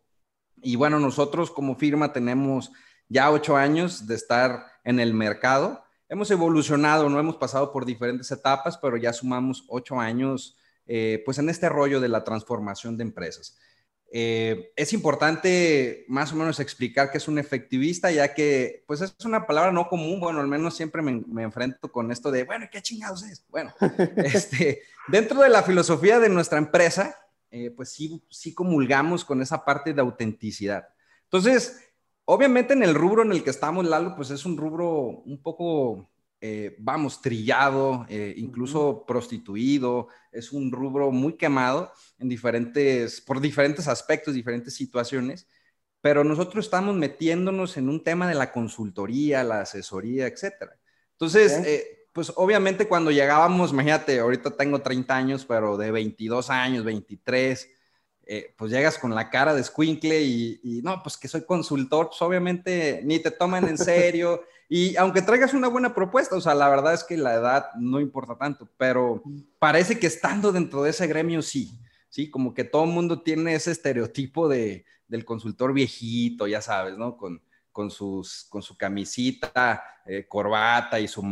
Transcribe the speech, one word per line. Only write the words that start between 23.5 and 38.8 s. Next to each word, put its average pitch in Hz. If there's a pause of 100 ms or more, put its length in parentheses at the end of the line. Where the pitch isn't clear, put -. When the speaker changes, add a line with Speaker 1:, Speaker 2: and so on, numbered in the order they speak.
Speaker 2:
<laughs> 180
Speaker 1:
este, 143 (260)
dentro 226
de 269
la 214
filosofía 180
de 226
nuestra 170
empresa, 175 (340)
eh, 120
pues 123
sí, 156
sí -
comulgamos 156
con 131
esa 151
parte 143
de 143
autenticidad. 107 (380)
Entonces, 226 (440)
obviamente 254
en 262
el 165
rubro 190
en 214
el 156
que 139
estamos, 165
Lalo, 170
pues 135
es 139
un 175
rubro 160 (320)
un 139
poco, 143 (320)
eh, 107
vamos, 135
trillado, 127
eh, 104
incluso 127